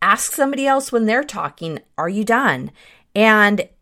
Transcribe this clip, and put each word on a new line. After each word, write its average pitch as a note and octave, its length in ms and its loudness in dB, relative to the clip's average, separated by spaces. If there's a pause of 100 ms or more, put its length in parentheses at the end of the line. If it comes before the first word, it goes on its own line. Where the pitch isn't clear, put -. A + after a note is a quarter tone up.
Ask G3+ 320 0
somebody C#4 320 -2
else C4+ 260 0
when A3+ 140 0
they're A#3 180 2
talking, E3 580 -10 (180)
"Are E3 100 -4
you G#3 140 -2
done?" G3 480 0 (420)
And G#3 560 4 (120)